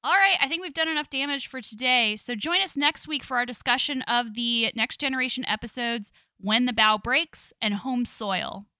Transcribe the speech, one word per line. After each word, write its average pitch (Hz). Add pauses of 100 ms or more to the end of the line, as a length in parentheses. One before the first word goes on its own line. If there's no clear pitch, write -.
All 269
right, 392
I 269
think 330
we've 349
done 320
enough 302
damage 277
for 262
today. 233
So 247
join 339
us 381
next 294
week 294
for 262
our 247
discussion 254
of 240
the 233
Next 226
Generation 262
episodes 233 (280)
When 214
the 247
Bow 214
Breaks 269
and 208
Home 247
Soil. 196 (160)